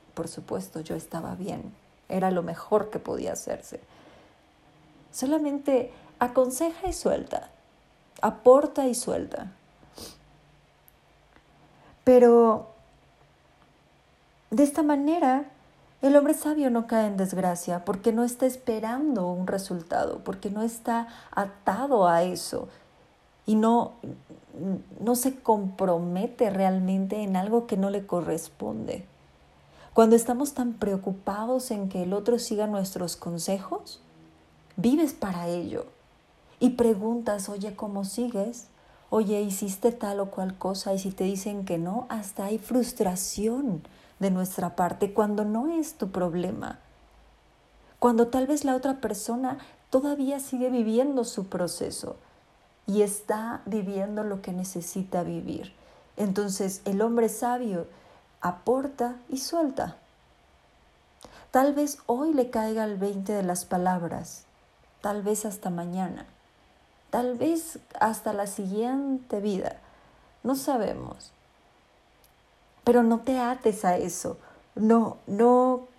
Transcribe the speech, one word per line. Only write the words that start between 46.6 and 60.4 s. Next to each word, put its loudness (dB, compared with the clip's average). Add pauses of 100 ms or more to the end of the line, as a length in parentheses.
Cuando 4
tal 0
vez 0
la 2
otra -2
persona -6 (320)
todavía 0
sigue -4
viviendo 0
su -8
proceso -6 (720)
y 2
está -4
viviendo -4
lo -6
que -8
necesita -6
vivir. -8 (420)
Entonces, -2
el 0
hombre 2
sabio -4 (520)
aporta -2 (120)
y -6
suelta. -2 (1500)